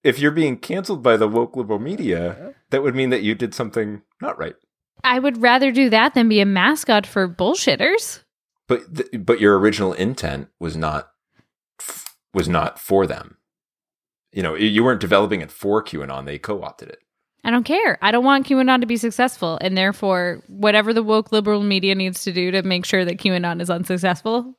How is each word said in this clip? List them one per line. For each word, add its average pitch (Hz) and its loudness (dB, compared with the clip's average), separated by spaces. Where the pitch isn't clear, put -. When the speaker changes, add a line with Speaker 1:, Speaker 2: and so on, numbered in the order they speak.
Speaker 1:
if 127 4
you're 147 2
being 151 0
canceled 180 -8
by 113 6
the 107 4
woke 117 0
liberal 107 -4
media, 120 -6
that 135 0
would 131 0
mean 131 0
that 123 0
you 104 0
did 110 -6
something 107 -6
not - -8
right. 78 -8
Speaker 2:
I 254 2
would 254 -2
rather 254 4
do 254 4
that 220 4
than 233 4
be 214 4
a 202 4
mascot 208 2
for 190 -2
bullshitters. - -2
Speaker 1:
But 123 -2
th-, 104 -8
but 113 2
your 101 6
original 101 2
intent 78 -4
was 80 -8
not 76 -6
f-, - -14
was 90 -2
not 82 -2
for 95 2
them. - -10
You 95 -6
know, 82 -2
y-, 82 -6
you 107 2
weren't 120 0
developing 98 2
it 76 -14
for 104 -2
QAnon. 69 -10
They 73 -10
co-opted - -10
it. - -20
Speaker 2:
I 233 -2
don't 240 2
care. 349 0
I 202 2
don't 240 2
want 269 4
QAnon 262 2
to 240 -2
be 233 -2
successful, 226 -2
and 185 -2
therefore, 185 -2
whatever 208 2
the 220 2
woke 214 0
liberal 208 2
media 196 0
needs 185 -4
to 190 -4
do 180 -2
to 190 0
make 180 -2
sure 190 0
that 175 -4
QAnon 175 -2
is 175 -4
unsuccessful. 185 -2